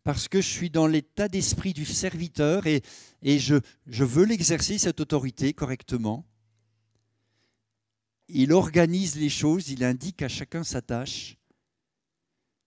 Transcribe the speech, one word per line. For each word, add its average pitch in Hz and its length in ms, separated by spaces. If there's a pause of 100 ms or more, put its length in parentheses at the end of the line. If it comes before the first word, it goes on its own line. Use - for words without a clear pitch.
parce - 240
que 190 120
je 190 80
suis - 220
dans 156 180
l'état 156 400
d'esprit 190 460
du 151 100
serviteur 165 840
et, 151 160 (380)
et 143 180
je, 135 160 (300)
je 123 180
veux 135 200
l'exercer, 190 540
cette 170 240
autorité, 135 520
correctement. 123 720 (2000)
Il 139 260
organise 175 640
les 151 140
choses, 156 400
il 127 140
indique 127 380
à 139 60
chacun 160 360
sa - 180
tâche, - 560 (1300)